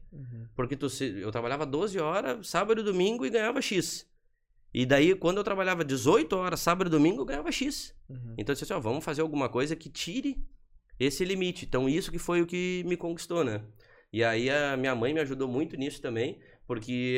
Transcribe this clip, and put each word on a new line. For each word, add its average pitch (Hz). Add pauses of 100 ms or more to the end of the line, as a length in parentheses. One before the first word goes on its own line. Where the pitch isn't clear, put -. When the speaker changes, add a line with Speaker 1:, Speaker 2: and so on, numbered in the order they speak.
(120)
Speaker 1:
Uhum. 120
Speaker 2:
Porque 127
tu 135
se, 110
eu 107
trabalhava 120
doze 180
horas, 190
sábado 208
e -
domingo, 208
e 262
ganhava 233
X. - (680)
E 123
daí, 143
quando 180
eu 202
trabalhava 185
dezoito 143
horas, 185
sábado 180
e 165
domingo, 160
eu 247
ganhava 277
X. - (140)
Speaker 1:
Uhum. 120
Speaker 2:
Então 107
eu 139
disse 147
assim, -
ó, 185
vamos 127
fazer 151
alguma 147
coisa 151
que -
tire 254 (540)
esse 139
limite. 185
Então 131
isso 160
que 170
foi 175
o 170
que 180
me 175
conquistou, 170
né? 107 (480)
E 110
aí 113
a 143
minha 131
mãe 120
me 160
ajudou 135
muito 143
nisso 135
também, 127 (300)
porque 123